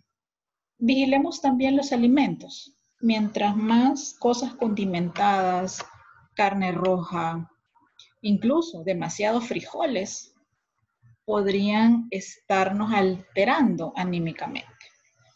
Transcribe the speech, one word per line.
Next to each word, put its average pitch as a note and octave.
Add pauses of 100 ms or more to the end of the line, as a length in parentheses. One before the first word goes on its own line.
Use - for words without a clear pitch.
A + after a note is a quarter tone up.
(800)
vigilemos C4+
también C4+
los C#4
alimentos. A#3+ (240)
Mientras G#3
más A#3
cosas A#3+
condimentadas, F#3+ (520)
carne G3
roja, E3+ (720)
incluso A3
demasiados G3+
frijoles, A3+ (920)
podrían G#3
estarnos G3
alterando F#3+
anímicamente. E3+ (680)